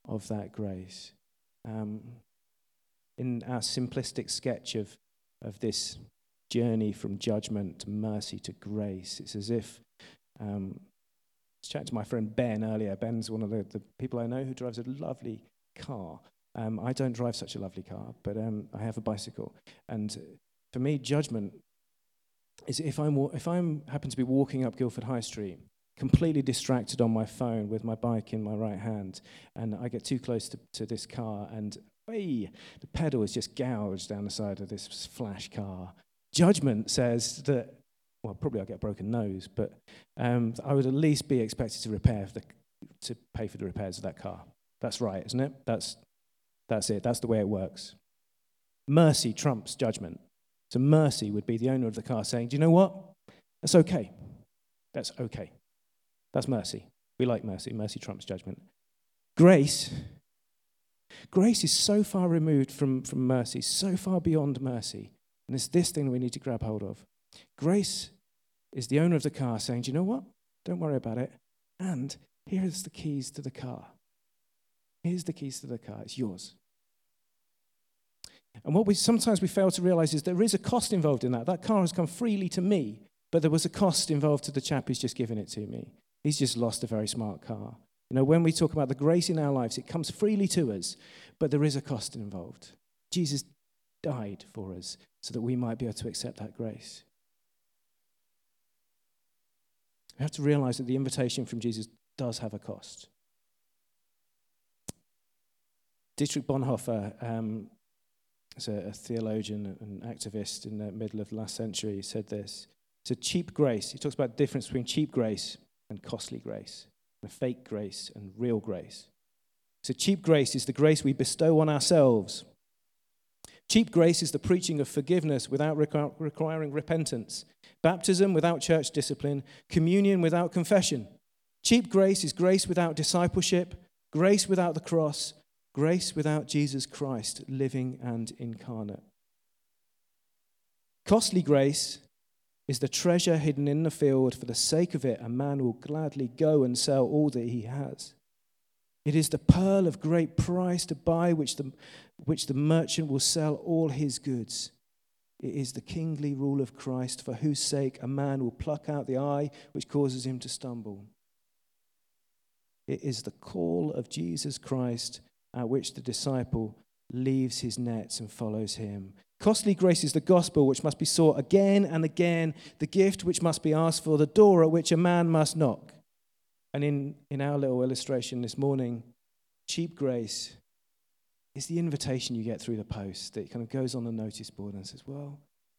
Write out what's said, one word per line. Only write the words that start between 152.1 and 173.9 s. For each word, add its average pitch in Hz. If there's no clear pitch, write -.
which 147
the 143
merchant 156
will 139
sell 151
all 165
his 139
goods. -
It 131
is 131
the -
kingly 151
rule 139
of 127
Christ, 127
for 127
whose 147
sake 139
a 120
man 139
will 117
pluck 151
out 147
the 131
eye 143
which -
causes 127
him 131
to 127
stumble. 107
It 135
is 123
the -
call 170
of -
Jesus 156
Christ 123
at 123
which 123
the 131
disciple 120
leaves 131
his 117
nets 117
and 107
follows 107
him. 101
Costly 208
grace 175
is 147
the 156
gospel 160
which 135
must 151
be 160
sought 156
again 196
and 160
again, 165
the 151
gift 196
which 175
must 165
be 156
asked 160